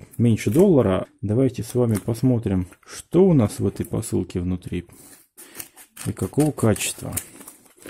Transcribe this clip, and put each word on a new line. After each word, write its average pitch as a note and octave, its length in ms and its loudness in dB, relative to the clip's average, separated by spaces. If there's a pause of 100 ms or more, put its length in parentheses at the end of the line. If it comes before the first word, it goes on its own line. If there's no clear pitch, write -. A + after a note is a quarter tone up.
(180)
меньше A2+ 320 2
доллара. B2+ 560 4 (160)
Давайте A2+ 400 0
с - 140 -8
вами A#2+ 180 2
посмотрим, A2 720 0 (180)
что - 440 2
у F3+ 60 4
нас A#2+ 260 2
в G2 80 0
этой - 180 -6
посылке G2 540 -6
внутри F2+ 460 -6 (1200)
и - 40 -4
какого C#3+ 380 -2
качества. - 640 -2 (760)